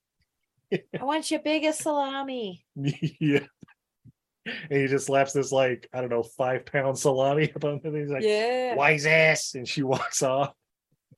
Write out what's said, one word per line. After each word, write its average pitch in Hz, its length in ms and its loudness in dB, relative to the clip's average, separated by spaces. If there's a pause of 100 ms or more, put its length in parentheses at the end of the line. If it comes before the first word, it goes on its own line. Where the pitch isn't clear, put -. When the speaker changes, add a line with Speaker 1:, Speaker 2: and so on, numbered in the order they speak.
(1000)
Speaker 1:
"I - 40 -8
want 311 260 -2
your 302 120 -2
biggest 311 400 0
salami." 269 880 -4
Speaker 2:
<laughs> - 60 -20 (440)
Yeah. 143 260 2 (1200)
And 139 120 2
he 135 60 0
just 135 200 0
slaps 135 260 2
this, 135 180 -2
like, 131 420 0
I 127 60 -6
don't 127 100 -4
know, 117 140 0
five-pound 131 760 -2
salami 143 540 2
<laughs> - 40 -12
up 151 100 -6
on 147 180 -4
him. 151 120 -6
He's 147 140 -4
like, 135 140 -2
Speaker 1:
Yeah. 233 520 0
Speaker 2:
"Wise 147 300 2
ass." 156 500 4
And 123 120 -8
she - 160 -2
<laughs> 131 100 2
walks - 300 -2
off. 135 300 2 (640)